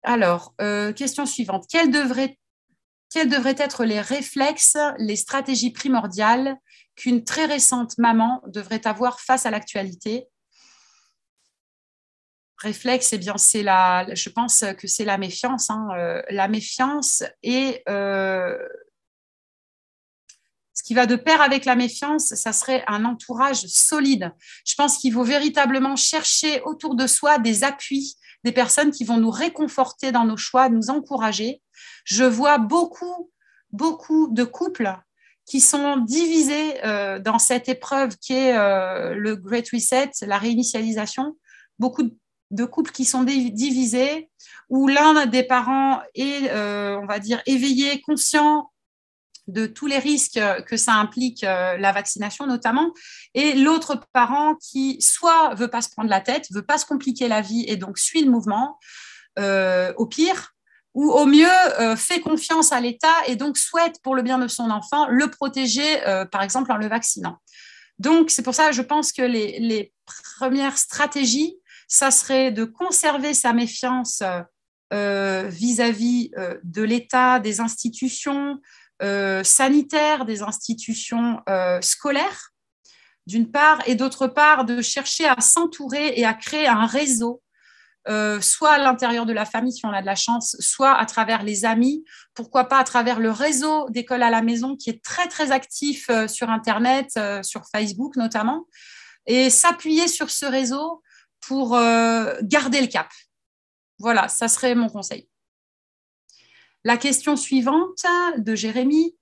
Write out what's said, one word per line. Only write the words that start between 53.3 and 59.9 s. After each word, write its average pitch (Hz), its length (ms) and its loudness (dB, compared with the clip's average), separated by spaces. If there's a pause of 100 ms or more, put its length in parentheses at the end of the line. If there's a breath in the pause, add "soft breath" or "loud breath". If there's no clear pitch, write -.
et 285 220 2
l'autre 294 440 2 (140)
parent 285 400 2
qui 269 480 -4
soit 330 540 4
veut 233 120 -4
pas 233 140 -4
se - 80 -6
prendre 214 200 -4
la 196 120 2
tête, 262 300 -4
veut 202 140 -8
pas 285 120 0
se - 80 -4
compliquer 262 420 -2
la 214 140 2
vie 220 260 -4
et 214 80 -2
donc 190 220 -10
suit - 260 0
le 277 60 6
mouvement, 233 480 0 (640 loud breath)
euh, 185 580 0